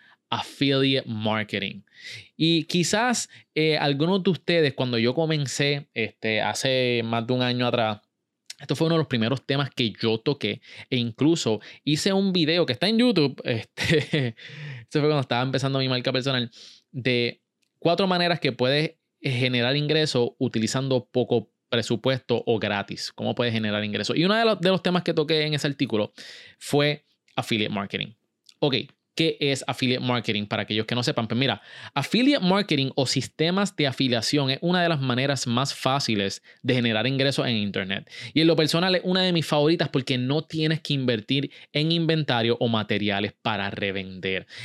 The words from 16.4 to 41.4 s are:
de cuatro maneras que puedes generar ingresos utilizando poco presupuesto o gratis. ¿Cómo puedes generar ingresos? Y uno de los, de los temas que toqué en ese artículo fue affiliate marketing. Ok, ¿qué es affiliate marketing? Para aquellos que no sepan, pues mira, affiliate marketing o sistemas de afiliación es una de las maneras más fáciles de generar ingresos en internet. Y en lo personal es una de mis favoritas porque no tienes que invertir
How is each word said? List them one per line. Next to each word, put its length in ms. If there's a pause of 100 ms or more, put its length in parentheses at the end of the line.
de 500 (380)
cuatro 260
maneras 340
que 120
puedes 460 (220)
generar 560
ingresos 640
utilizando 760
poco 400 (180)
presupuesto 760
o 140
gratis. 520
¿Cómo 220
puedes 180
generar 320
ingresos? 320
Y 100
uno 100
de 100
los, 160
de 80
los 140
temas 180
que 140
toqué 260
en 140
ese 100
artículo 480 (460)
fue 440 (320)
affiliate 380
marketing. 400 (460)
Ok, 160 (400)
¿qué 240
es 280
affiliate 360
marketing? 440
Para 160
aquellos 220
que 100
no 80
sepan, 260
pues 100
mira, 220 (320)
affiliate 500
marketing 520
o 100
sistemas 720
de 100
afiliación 640
es 120
una 220
de 60
las 100
maneras 480
más 260
fáciles 720 (180)
de 120
generar 340
ingresos 400
en 80
internet. 540 (240)
Y 80
en 60
lo 100
personal 380
es 100
una 160
de 100
mis 140
favoritas 420
porque 300
no 260
tienes 380
que 120
invertir 580 (200)